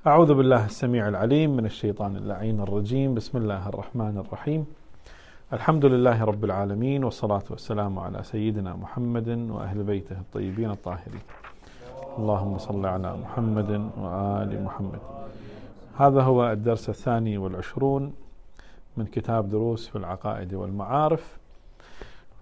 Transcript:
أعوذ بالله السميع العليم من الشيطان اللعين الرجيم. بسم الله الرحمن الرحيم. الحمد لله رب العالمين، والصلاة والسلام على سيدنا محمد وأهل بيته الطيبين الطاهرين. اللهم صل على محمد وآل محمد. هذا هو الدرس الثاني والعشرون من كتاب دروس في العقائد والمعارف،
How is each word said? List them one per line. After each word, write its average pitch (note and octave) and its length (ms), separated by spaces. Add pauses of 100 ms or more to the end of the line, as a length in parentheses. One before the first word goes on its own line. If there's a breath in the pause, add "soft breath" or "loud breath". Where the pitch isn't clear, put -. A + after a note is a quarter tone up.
أعوذ D3+ 260
بالله C3 320
السميع A#2 420
العليم C3 480
من A2+ 100
الشيطان G2+ 500
اللعين G2+ 440
الرجيم. G#2 540
بسم A#2 240
الله G2+ 320
الرحمن G#2 480
الرحيم. D3 480 (880 loud breath)
الحمد C#3+ 320
لله B2 380
رب G#2 200
العالمين، G2+ 600
والصلاة G#2 460
والسلام G#2 500
على G2 240
سيدنا G#2 520
محمد A#2 540
وأهل G#2+ 540
بيته G2 360
الطيبين G#2 520
الطاهرين. F2+ 500 (960 loud breath)
اللهم G2+ 400
صل G2 280
على F#2 320
محمد G#2+ 520 (280)
وآل G2+ 680
محمد. F#2+ 360 (1000 loud breath)
هذا C#3 240
هو B2 300
الدرس A2 380
الثاني A2+ 480
والعشرون C3+ 760 (840 soft breath)
من A2 80
كتاب A2 440
دروس A2 380
في - 80
العقائد F#2+ 580
والمعارف، G#2+ 840 (1040 loud breath)